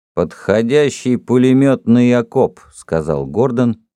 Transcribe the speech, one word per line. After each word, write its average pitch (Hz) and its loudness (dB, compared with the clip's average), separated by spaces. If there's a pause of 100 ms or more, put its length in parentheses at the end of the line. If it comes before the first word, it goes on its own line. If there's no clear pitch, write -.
(140)
«Подходящий 117 -2
пулемётный 123 2
окоп», 120 -2 (120)
сказал 76 -4
Гордон 117 -2 (100)